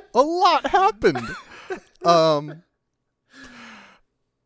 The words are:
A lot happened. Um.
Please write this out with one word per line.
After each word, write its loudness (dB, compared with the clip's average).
A 0
lot 0
happened. 0
Um. 0